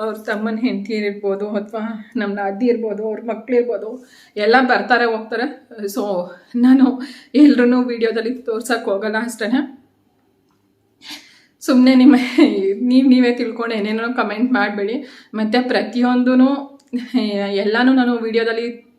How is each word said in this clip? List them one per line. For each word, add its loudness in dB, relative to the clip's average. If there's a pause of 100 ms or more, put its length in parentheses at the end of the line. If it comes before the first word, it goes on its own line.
ಅವ್ರ -6
ತಮ್ಮನ -6
ಹೆಂಡ್ತಿ -4
ಇರ್ಬೋದು, -4
ಅಥವಾ -8
ನಮ್ -4
ನಾದಿ -4
ಇರ್ಬೋದು, -2
ಅವ್ರ -6
ಮಕ್ಳು -4
ಇರ್ಬೋದು, -4 (280)
ಎಲ್ಲ 2
ಬರ್ತಾರೆ 0
ಹೋಗ್ತಾರೆ. -6 (200)
So -6 (260)
ನಾನು 4 (320)
ಎಲ್ರನ್ನೂ 6
ವಿಡಿಯೋದಲ್ಲಿ -2
ತೋರ್ಸಕ್ -6
ಹೋಗಲ್ಲ -4
ಅಷ್ಟೇನೆ. -4 (1700)
ಸುಮ್ನೆ 4
ನಿಮ್ಮ, 8 (640)
ನೀವ್ 4
ನೀವೇ 4
ತಿಳ್ಕೊಂಡು -4
ಏನೇನೋ -4
ಕಾಮೆಂಟ್ -2
ಮಾಡ್ಬೇಡಿ. -2 (300)
ಮತ್ತೆ 0
ಪ್ರತಿಯೊಂದೂನು, 0 (680)
ಎಲ್ಲಾನು 2
ನಾನು 2
ವಿಡಿಯೋದಲ್ಲಿ -4